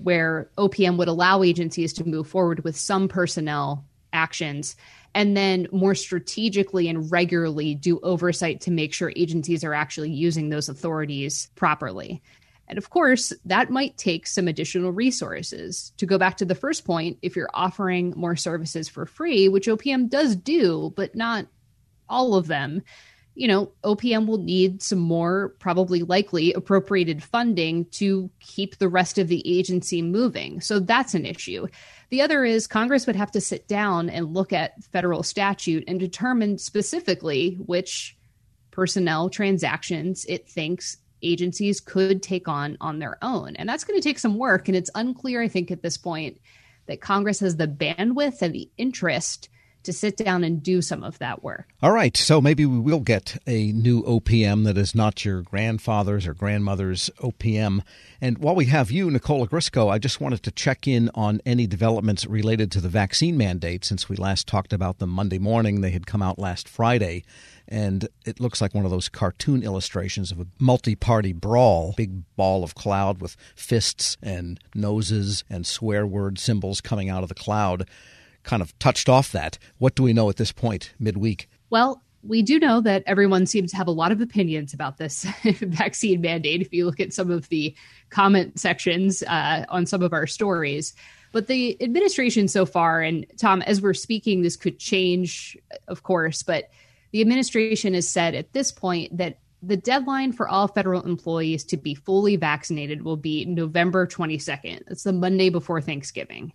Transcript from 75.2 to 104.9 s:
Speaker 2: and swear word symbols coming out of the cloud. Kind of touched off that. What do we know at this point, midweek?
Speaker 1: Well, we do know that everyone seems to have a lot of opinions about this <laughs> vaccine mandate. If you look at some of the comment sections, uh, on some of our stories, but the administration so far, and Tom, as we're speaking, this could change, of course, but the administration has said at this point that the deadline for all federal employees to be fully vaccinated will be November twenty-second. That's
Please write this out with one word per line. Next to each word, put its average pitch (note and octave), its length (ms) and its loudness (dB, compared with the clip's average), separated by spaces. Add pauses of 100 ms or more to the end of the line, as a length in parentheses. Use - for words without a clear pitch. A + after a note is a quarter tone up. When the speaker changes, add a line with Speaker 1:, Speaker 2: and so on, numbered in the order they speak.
Speaker 2:
and F2+ 160 -6
swear G#2 400 -2
word G2 340 -4
symbols G2 420 -2
coming G2 280 -4
out F#2 140 -4
of E2 60 -8
the - 60 -10
cloud. F#2+ 520 -2 (560)
Kind A2 180 -2
of - 180 -8
touched - 300 2
off C3 240 6
that. D#2+ 260 -4 (180)
What B2+ 160 2
do C3 100 2
we A#2+ 100 6
know A2 160 4
at F#2+ 80 -2
this G#2+ 160 -2
point, G#2+ 440 -4
midweek? G#2+ 520 -2 (200)
Speaker 1:
Well, B3 320 2 (220)
we A3+ 180 2
do C4+ 180 4
know B3 220 6
that G3 240 2
everyone F#3+ 400 6
seems F#3 260 0
to F#3+ 60 -8
have F#3 100 -2
a F3 40 0
lot E3 220 2
of G#3+ 80 0
opinions D#3+ 520 -2
about C#3 240 -8
this D#3 260 -8
<laughs> G3 200 -8
vaccine F#3 800 0
mandate. E3 400 0
If F3+ 120 -4
you F3 120 2
look F3+ 160 -2
at - 120 -4
some F3+ 160 -2
of E3+ 200 -2
the D3+ 260 -2 (340)
comment G3 480 4
sections, F3+ 640 0
uh, D#3 440 -2
on F3 180 0
some F#3 160 -2
of F3 120 0
our D#3 140 0
stories, E3 640 -2 (400)
but A3 140 -2
the B3+ 340 0
administration B3 640 2
so F#3+ 180 4
far, E3 360 2
and D#3+ 240 -2 (120)
Tom, F#3+ 260 4
as G3+ 180 2
we're G3 120 4
speaking, G3+ 480 0
this E3+ 140 0
could - 240 -4
change, F3+ 800 0 (320)
of F3+ 140 -10
course, E3 380 0
but - 280 -4 (420)
the A3 100 2
administration A3 720 2
has F3 140 0
said E3+ 260 0
at - 200 -8
this - 180 -2
point F3 460 -4
that E3+ 220 -6 (220)
the F#3+ 160 -2
deadline C4+ 540 -2
for A#3 160 -4
all G3 220 2
federal F#3 340 0
employees E3 640 -4
to E3+ 120 -4
be C#3+ 180 -6
fully G3 420 2
vaccinated D3+ 640 -4
will D#3+ 160 -4
be D3+ 260 -4
November E3+ 640 0
twenty-second. D3+ 800 -6
That's - 160 -12